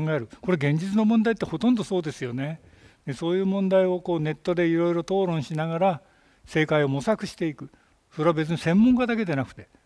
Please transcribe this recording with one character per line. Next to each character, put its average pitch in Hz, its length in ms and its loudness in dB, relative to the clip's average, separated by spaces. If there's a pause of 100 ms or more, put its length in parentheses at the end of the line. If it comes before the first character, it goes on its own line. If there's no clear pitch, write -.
(120)
え 151 80 0
る。 113 80 -6 (140)
こ 185 100 -2
れ 180 40 4
現 143 240 0
実 196 180 -2
の 220 80 4
問 220 180 4
題 220 120 2
っ - 20 -18
て - 80 -4
ほ 160 120 -8
と 233 140 2
ん 254 40 4
ど 208 80 -2
そ 185 160 -2
う - 20 -2
で 156 100 -6
す - 120 -8
よ 120 100 -6
ね。 143 260 -6 (460)
で、 143 80 -6
そ 165 180 -4
う 185 60 0
い 196 40 0
う 190 40 -2
問 190 240 0
題 190 160 6
を 180 160 -2
こ 175 160 -2
う - 20 -2
ネ 151 120 -2
ッ 151 40 -4
ト - 180 -4
で 170 140 2
い 165 80 2
ろ 170 160 2
い - 20 0
ろ 170 80 -2
討 190 240 0
論 165 180 -2
し 160 120 -8
な 156 120 -2
が 165 120 -4
ら 185 220 2 (440)
正 156 200 2
解 151 180 2
を 139 60 0
模 139 120 -2
索 214 240 -2
し - 100 -12
て 175 120 -4
い 147 80 -6
く。 135 140 -16 (460)
そ 156 60 -6
れ 156 60 2
は 170 60 4
別 156 160 -2
に 165 80 -2
専 175 220 2
門 247 180 6
家 247 100 0
だ 233 80 -2
け 226 80 -2
で 170 120 -4
な 131 100 -2
く - 100 -20
て、 - 140 -20 (160)